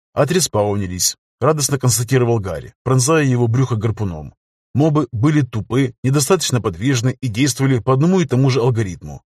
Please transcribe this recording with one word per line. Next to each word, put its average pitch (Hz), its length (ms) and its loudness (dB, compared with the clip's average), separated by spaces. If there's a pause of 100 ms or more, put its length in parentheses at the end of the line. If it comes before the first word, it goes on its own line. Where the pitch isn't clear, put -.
(120)
«Отреспаунились», 104 1040 -2 (260)
радостно 139 380 0
констатировал 120 600 0
Гарри, 87 420 -10
пронзая 139 420 2
его 123 220 2
брюхо 123 300 0
гарпуном. 98 580 -4 (400)
Мобы 151 380 2
были 147 300 2
тупы, 120 600 -2
недостаточно 143 580 0
подвижны 113 600 -2
и 131 80 -4
действовали 131 500 0
по 131 140 0
одному 165 260 4
и 170 80 0
тому 131 240 2
же 127 80 2
алгоритму. 101 640 -2 (160)